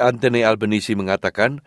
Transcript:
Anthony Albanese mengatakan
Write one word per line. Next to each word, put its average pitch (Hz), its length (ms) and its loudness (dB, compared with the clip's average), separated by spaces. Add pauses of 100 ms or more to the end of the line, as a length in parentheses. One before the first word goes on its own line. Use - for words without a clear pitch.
Anthony 120 400 2
Albanese 107 560 0
mengatakan 98 680 -2